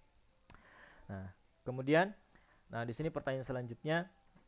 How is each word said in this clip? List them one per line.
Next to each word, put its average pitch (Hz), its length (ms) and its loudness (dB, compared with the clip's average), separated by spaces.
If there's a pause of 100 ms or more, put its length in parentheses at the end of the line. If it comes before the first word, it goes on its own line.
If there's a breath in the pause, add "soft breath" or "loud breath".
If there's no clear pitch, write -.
(1040 loud breath)
Nah, 95 240 -8 (320)
kemudian, 147 560 4 (560 soft breath)
nah 117 80 -2
di 117 160 -4
sini 156 160 -2
pertanyaan 135 320 -2
selanjutnya, 131 640 -2 (380)